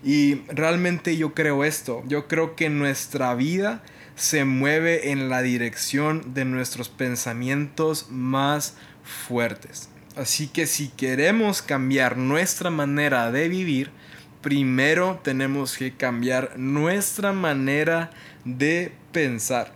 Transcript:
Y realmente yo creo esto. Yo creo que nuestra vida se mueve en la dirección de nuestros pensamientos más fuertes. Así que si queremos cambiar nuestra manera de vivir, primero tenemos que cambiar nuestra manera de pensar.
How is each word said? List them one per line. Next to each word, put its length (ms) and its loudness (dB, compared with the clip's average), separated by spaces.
Y 420 4
realmente 680 0
yo 180 -2
creo 300 2
esto. 420 -4
Yo 220 -4
creo 260 0
que 160 0
nuestra 640 0
vida 480 0
se 300 2
mueve 640 2
en 180 -2
la 140 0
dirección 920 -2
de 120 -2
nuestros 440 -4
pensamientos 1200 -2
más 640 0
fuertes. 880 -4
Así 320 -2
que 220 0
si 180 -2
queremos 760 2
cambiar 540 2
nuestra 540 0
manera 640 2
de 160 2
vivir, 420 0
primero 840 2
tenemos 520 -2
que 200 -6
cambiar 600 -2
nuestra 760 0
manera 800 0
de 480 0
pensar. 640 0